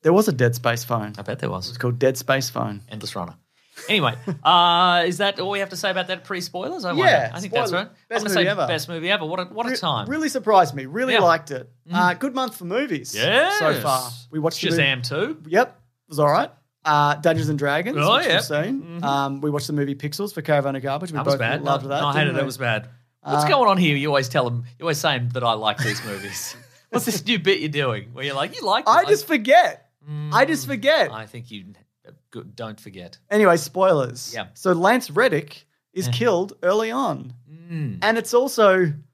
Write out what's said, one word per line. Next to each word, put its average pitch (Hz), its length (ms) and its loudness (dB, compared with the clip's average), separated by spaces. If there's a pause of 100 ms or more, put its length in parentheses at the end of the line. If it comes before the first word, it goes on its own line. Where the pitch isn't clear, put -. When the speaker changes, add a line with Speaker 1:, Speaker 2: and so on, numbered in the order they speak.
Speaker 1:
There 160 120 4
was 214 140 6
a 196 40 2
Dead 120 240 2
Space 117 280 -2
phone. 104 340 -4
Speaker 2:
I 104 40 -14
bet 110 180 -8
there 120 100 -4
was. 92 180 -8
Speaker 1:
It - 40 -12
was - 60 -14
called 123 220 -2
Dead 131 180 2
Space 135 320 -2
Phone. 107 400 -6
Speaker 2:
Endless 104 260 -12
Runner. 87 200 -8 (520)
Anyway, 147 260 2 (160)
<laughs> 151 140 -8
uh, 175 640 4
is 180 140 -2
that 202 200 -2
all 190 120 -4
we 202 80 -4
have 190 100 -4
to 185 80 -12
say 196 140 -4
about 180 160 -4
that 185 160 -8
pre-spoilers? 196 640 -8
I 180 80 -4
wonder. 349 180 4
Speaker 1:
Yeah, 123 220 2
Speaker 2:
I 175 60 -8
think 196 140 -8
that's 233 160 0
Speaker 1:
spoiler. 180 140 -2
Speaker 2:
right. 226 80 -12 (180)
Speaker 1:
Best 220 120 -2
Speaker 2:
I'm 214 60 -4
gonna 196 120 0
Speaker 1:
movie 180 60 4
Speaker 2:
say 190 40 2
Speaker 1:
ever. 180 180 -2
Speaker 2:
best 156 220 -4
movie 170 220 -4
ever. 175 140 -2
What 175 160 -4
a, - 40 -4
what 214 220 -6
a - 20 -4
Speaker 1:
Re-, 254 80 -2
Speaker 2:
time. 139 320 -2
Speaker 1:
really 302 200 -2
surprised 190 440 4
me. 135 120 -8
Really 240 280 -2
Speaker 2:
Yeah. 226 60 4
Speaker 1:
liked 160 320 2
it. 127 180 -10 (200)
Speaker 2:
Mm. 175 60 -8
Speaker 1:
Uh, 180 200 2
good 254 180 -4
month 254 240 -4
for 180 80 -14
movies 180 460 -4
so 202 80 -6
Speaker 2:
Yes. 269 640 2
Speaker 1:
far. 131 260 0 (220)
We 156 80 -6
watched 160 220 -2
the 185 100 -2
movie 165 100 2
Speaker 2:
Shazam 131 260 0
two. 220 400 -4
Speaker 1:
Yep. 208 220 2
It - 400 -20
was 147 100 -6
all 147 120 4
right. 208 180 2 (360)
Uh, 147 300 4
Dungeons & 160 420 0
Dragons, 151 420 -2
Speaker 2:
Oh, 196 180 4
Speaker 1:
which 339 100 0
Speaker 2:
yeah. 170 80 2
Speaker 1:
we've 180 80 2
seen. 170 380 -2
Speaker 2:
Mm-hmm. 170 220 -10
Speaker 1:
Um, 139 380 0
we 151 80 -2
watched 143 180 -4
the 156 60 -4
movie 143 220 -2
Pixels 151 380 -8
for 160 80 -8
Caravan 139 360 0
of 127 40 -8
Garbage. 151 300 -6
We 147 60 -6
Speaker 2:
That 139 80 -4
was 139 100 2
Speaker 1:
both 131 40 -6
Speaker 2:
bad. 123 220 -2
Speaker 1:
loved 139 220 0
Speaker 2:
No, 135 60 -10
Speaker 1:
that, 139 120 -2
Speaker 2:
no, 143 60 0
I 139 60 0
hated 151 140 2
Speaker 1:
didn't 131 100 -2
Speaker 2:
it. - 20 0
It 139 40 0
Speaker 1:
we? - 40 -2
Speaker 2:
was 117 100 -8
bad. 117 300 -2 (340)
What's 143 240 0
Speaker 1:
Uh, - 40 2
Speaker 2:
going 262 200 6
on 190 80 4
here? 160 200 4
You 143 100 -2
always 135 220 0
tell 123 180 0
'em, 120 160 -4 (140)
you - 80 -14
always 156 120 0
say 147 220 0 (140)
that 123 100 -4
I 117 100 2
like 107 240 -2
these - 280 -4
movies. 98 500 -10 (180)
<laughs> - 160 -20
What's 233 160 -2
this 208 200 -4
new 226 120 0
bit 185 220 0
you're 156 100 -4
doing 120 440 -2
where 131 120 -12
you're 143 100 -6
like, 151 240 -4
"You 233 60 -8
like 208 220 2
Speaker 1:
I 320 140 6
Speaker 2:
it." 381 80 0
Speaker 1:
just 427 180 2
forget. 254 640 2 (200)
Speaker 2:
Mm, 151 240 -6
Speaker 1:
I 247 120 6
just 294 220 -2
forget. 262 440 2
Speaker 2:
I 110 140 -10
think 117 260 -16
you, 98 140 -14 (420)
uh, - 40 -20 (200)
good, 101 240 -16
don't 110 240 -12
forget. 92 380 -14 (120)
Speaker 1:
Anyway, 202 280 6
spoilers. 147 760 0
Speaker 2:
Yeah. 107 200 -8
Speaker 1:
So - 180 0
Lance 190 400 2
Reddick 175 560 -2 (260)
is 185 140 -4
Speaker 2:
Yeah. 123 60 0
Speaker 1:
killed 190 400 0 (100)
early 214 280 0
on. 151 420 -4 (180)
Speaker 2:
Mm. 160 500 -8
Speaker 1:
And 220 160 4
it's 220 160 -4
also 208 580 6 (220)